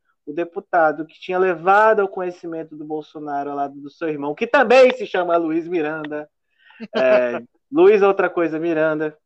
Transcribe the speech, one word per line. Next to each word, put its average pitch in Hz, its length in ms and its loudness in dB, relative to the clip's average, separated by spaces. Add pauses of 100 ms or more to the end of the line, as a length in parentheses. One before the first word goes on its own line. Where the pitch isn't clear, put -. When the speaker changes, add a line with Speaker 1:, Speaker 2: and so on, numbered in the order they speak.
(260)
Speaker 1:
o 147 60 -12
deputado 165 720 -2
que - 160 -20
tinha 185 180 -6
levado 190 600 2
ao 196 80 0
conhecimento 170 680 -10
do 156 80 -14
Bolsonaro 151 680 -8
ao 143 60 -8
lado 143 180 -6
do 143 160 -18
seu - 180 -8
irmão, 147 260 -6
que 233 120 -4
também 254 460 6
se 214 140 -8
chama 175 300 0
Luiz 165 320 -2
Miranda, 151 600 -6 (680)
é, 240 460 2 (100)
Speaker 2:
<laughs> - 200 -20
Speaker 1:
Luiz 381 320 6
outra 392 260 2
coisa 160 300 -2
Miranda, 156 680 -2